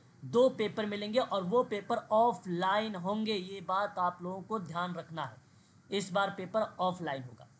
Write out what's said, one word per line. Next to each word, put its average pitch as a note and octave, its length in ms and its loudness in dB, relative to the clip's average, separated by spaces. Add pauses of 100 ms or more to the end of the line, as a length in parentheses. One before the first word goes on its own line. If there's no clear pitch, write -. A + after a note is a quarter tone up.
(240)
दो A#3 240 6
पेपर A3 380 -2
मिलेंगे G#3 320 -2
और G3+ 260 2
वो A3+ 180 4
पेपर A3 340 -2
ऑफलाइन G#3+ 1000 2
होंगे। G#3 400 0
ये F#3+ 260 -6
बात F#3+ 380 -2
आप F3+ 240 2
लोगों F#3 200 -6
को G#3+ 160 -4
ध्यान F3 360 -4
रखना E3 300 -6
है, B2 120 -10 (540)
इस G3 220 -2
बार G3 180 2
पेपर F#3+ 300 -2
ऑफलाइन F3 640 -2
होगा, - 260 -16 (120)